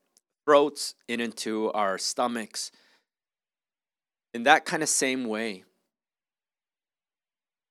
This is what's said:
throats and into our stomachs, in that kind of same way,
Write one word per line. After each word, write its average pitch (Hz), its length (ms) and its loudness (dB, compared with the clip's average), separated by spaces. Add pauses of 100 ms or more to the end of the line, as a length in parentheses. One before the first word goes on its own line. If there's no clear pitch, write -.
(440)
throats 147 520 4 (120)
and 117 140 -4
into 110 520 -4
our 95 260 -2
stomachs, - 720 -6 (1600)
in 120 80 -8
that 143 240 6
kind 165 160 -2
of 143 80 -2
same 131 360 0
way, 107 400 -4 (2000)